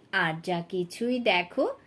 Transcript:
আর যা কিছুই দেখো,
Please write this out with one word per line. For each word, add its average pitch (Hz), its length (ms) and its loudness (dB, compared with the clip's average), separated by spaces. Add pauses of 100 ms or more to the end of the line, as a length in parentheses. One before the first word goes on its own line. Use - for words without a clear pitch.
(120)
আর 170 220 2 (100)
যা 175 180 0
কিছুই 185 580 -2
দেখো, 226 460 2 (220)